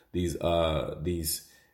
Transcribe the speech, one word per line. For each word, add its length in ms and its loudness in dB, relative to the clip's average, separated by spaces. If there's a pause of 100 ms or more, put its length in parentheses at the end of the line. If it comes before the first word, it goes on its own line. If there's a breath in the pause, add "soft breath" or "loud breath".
(120)
these, 280 0
uh, 600 2
these, 480 -4 (240 soft breath)